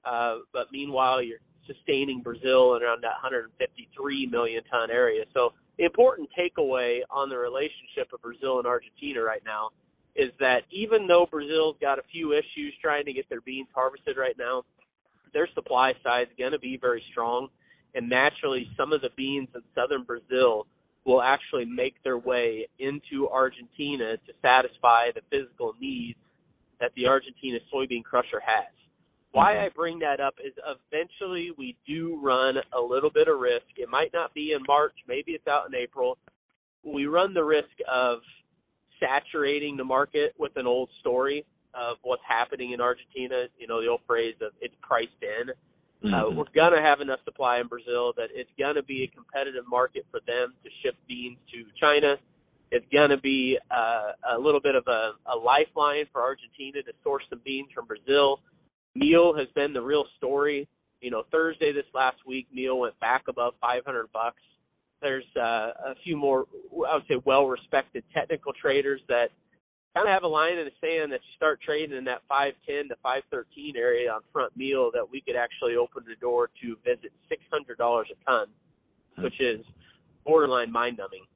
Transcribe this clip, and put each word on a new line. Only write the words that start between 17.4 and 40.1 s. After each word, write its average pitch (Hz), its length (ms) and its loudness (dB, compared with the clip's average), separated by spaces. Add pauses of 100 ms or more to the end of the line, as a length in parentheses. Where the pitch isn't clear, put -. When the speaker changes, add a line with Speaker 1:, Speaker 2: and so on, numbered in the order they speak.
Speaker 1:
And 120 160 -6
naturally, 131 680 0
some 139 160 0
of 147 80 0
the 127 160 -4
beans 135 380 -6
in 120 80 -14 (120)
southern 131 300 -2
Brazil 120 640 2 (400)
will 127 160 6
actually 131 420 0
make 123 300 -4 (100)
their 127 140 -2
way 120 500 0 (100)
into 139 520 -4
Argentina 127 880 -2
to - 140 -20 (100)
satisfy 123 720 6
the 110 160 -12
physical 123 500 -4
needs 123 380 -8 (600)
that 120 160 -2
the 123 120 -2
Argentina 131 520 0 (140)
soybean 127 320 -4
crusher 120 400 -2
has. 110 260 0 (640)
Why 175 220 6
Speaker 2:
Mm-hmm. 208 100 -2
Speaker 1:
I 196 100 -2
bring 165 260 -6
that 143 200 0
up 139 140 -2 (100)
is 135 80 -12 (400)
eventually 175 640 -6
we 127 180 -12 (140)
do 165 340 -6
run 131 340 2 (200)
a 123 40 2
little 131 300 0
bit 151 180 4
of 147 120 2
risk. 120 240 0 (140)
It 123 100 -8
might 139 240 0
not 170 220 -4
be 151 180 -4
in 147 160 0
March, 147 260 4 (140)
maybe 143 240 -6
it's 156 160 -8
out 143 180 0
in 135 80 -12
April. 127 440 -4 (680)
We 143 220 -4
run 175 260 2
the 175 100 2
risk 151 300 2 (180)
of 123 280 0 (840)
saturating 143 760 -2
the 135 60 -6
market 143 560 0